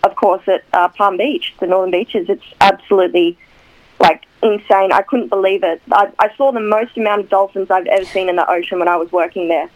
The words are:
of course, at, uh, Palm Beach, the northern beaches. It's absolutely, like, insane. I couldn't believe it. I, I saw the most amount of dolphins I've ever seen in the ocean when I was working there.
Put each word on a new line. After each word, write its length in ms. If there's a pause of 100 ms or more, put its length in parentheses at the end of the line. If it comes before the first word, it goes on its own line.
of 120
course, 320
at, 160 (100)
uh, 160
Palm 280
Beach, 420
the 80
northern 240
beaches. 380
It's 140 (160)
absolutely, 800 (640)
like, 240 (180)
insane. 500
I 100
couldn't 280
believe 340
it. 180 (100)
I, 280
I 160
saw 160
the 80
most 380
amount 240
of 80
dolphins 400
I've 180
ever 180
seen 240
in 60
the 140
ocean 300
when 80
I 100
was 140
working 360
there. 280